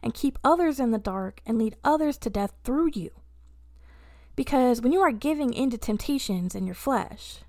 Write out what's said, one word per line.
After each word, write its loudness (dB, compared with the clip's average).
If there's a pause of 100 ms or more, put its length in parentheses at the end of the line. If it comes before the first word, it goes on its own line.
and -4
keep -2
others 4
in 0
the 2
dark -6
and -2
lead 0
others 2
to -4
death -2 (100)
through 0
you. -6 (1200)
Because 2
when 4
you 4
are 6
giving -2
in 0
to -4
temptations -2
in -4
your -6
flesh -4